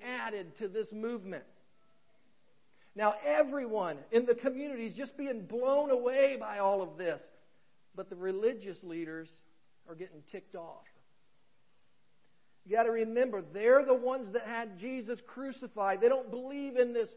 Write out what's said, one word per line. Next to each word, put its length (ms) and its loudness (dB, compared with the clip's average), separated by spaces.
added 520 -6
to 100 -6
this 240 -4
movement. 520 -6
Now, 220 2
everyone 720 0
in 140 6
the 100 4
community 520 -4
is 100 -10
just 200 -10
being 280 -6
blown 460 2
away 460 4
by 220 -6
all 220 2
of 160 -8
this. 240 -2
But 140 -12
the 80 -12
religious 680 -2
leaders 460 -10
are 80 -14
getting 360 -14
ticked 240 -14
off. 280 -14
You 120 0
gotta 140 4
remember, 520 0
they're 300 8
the 100 6
ones 380 0
that 120 -2
had 360 -6
Jesus 480 -6
crucified. 720 -4
They 80 6
don't 240 2
believe 460 -6
in 160 4
this 240 -2